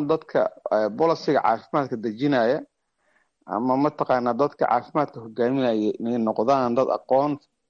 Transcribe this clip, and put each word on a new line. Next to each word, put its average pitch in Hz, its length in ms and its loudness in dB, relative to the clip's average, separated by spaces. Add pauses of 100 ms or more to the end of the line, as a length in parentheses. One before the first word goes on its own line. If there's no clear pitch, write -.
dadka, 156 320 0 (300)
eh, 107 180 2
bolosiga 156 540 0
caafimaadka 123 540 -2
dejinaya 120 600 0 (880)
ama 117 300 0
mataqaanaa 135 580 0
dadka 143 300 -2
caafimaadka 135 560 0
hogaaminaya 117 720 0
inay 117 240 -4
noqdaan 120 560 0
dad 127 160 2
aqoon 135 420 0 (380)